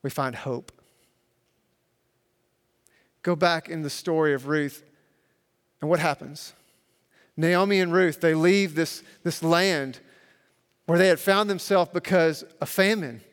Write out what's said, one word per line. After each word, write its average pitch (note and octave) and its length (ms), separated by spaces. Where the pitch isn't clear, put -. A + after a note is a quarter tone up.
We C#3 80
find C3 260
hope. B2+ 360
Go F3 140
back E3 340
in D#3+ 140
the C#3 80
story D#3+ 420
of C3+ 140
Ruth, D3 360
and D3+ 80
what E3+ 100
happens? D3 540
Naomi F3+ 400
and F3 140
Ruth, F3+ 260
they E3 140
leave F3+ 400
this, D#3 300
this E3 200
land E3 560
where E3 100
they F#3 100
had F3+ 120
found G3+ 300
themselves F#3 440
because E3 500
of C3+ 80
famine. F#3+ 540